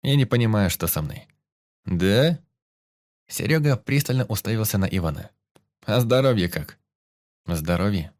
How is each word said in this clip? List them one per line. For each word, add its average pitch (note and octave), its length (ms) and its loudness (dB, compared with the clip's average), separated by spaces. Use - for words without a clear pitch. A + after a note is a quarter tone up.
Я C#3 140 2
не C#3 80 4
понимаю, A2 460 2
что E2 160 -4
со - 160 -2
мной. - 260 -10
«Да?» G#2 540 2
Серёга D3 480 0
пристально C3 480 0
уставился G#2+ 540 -2
на F#2+ 80 2
Ивана. E2 440 -4
«А A2 160 2
здоровье B2 480 2
как?» - 300 -8
«Здоровье?» E2+ 720 -2